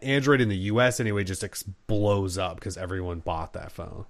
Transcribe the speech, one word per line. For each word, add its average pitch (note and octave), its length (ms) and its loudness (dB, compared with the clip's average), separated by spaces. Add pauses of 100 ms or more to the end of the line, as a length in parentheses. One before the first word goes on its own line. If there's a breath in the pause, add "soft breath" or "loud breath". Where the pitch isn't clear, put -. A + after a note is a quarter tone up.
Android C3+ 380 4
in A#2+ 80 4
the G2+ 80 0
U G#2 240 2
S B2 180 4
anyway G#2 260 0
just F#2 200 -4
ex-, - 180 -8 (260)
blows G2+ 500 2
up F2+ 220 -4
'cause - 180 -8
everyone F2+ 420 -4
bought E2 320 -4
that D#2 180 -10
phone, G2 400 -12